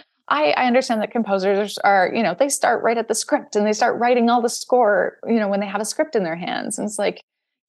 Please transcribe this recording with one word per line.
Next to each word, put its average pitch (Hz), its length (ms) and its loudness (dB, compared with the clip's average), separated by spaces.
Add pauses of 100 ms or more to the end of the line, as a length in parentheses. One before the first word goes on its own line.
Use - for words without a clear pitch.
(280)
I, 294 240 2
I - 160 0
understand 247 340 0
that 202 100 -6
composers 196 680 0
are, 196 340 4
you 226 100 0
know, 180 140 0
they 285 100 2
start - 360 0
right 233 140 2
at 226 100 -4
the 226 80 -2
script - 400 -4
and 208 100 2
they 214 80 2
start 220 260 0
writing 240 300 2
all 240 120 2
the 233 80 0
score, 214 680 0 (100)
you 233 120 2
know, 208 100 0
when 202 100 0
they 202 80 -4
have 196 140 0
a 214 40 -4
script 311 300 -2
in 208 80 2
their 165 120 -4
hands." - 420 -6
And 208 100 -4
it's 208 120 -8
like, 190 240 -4 (460)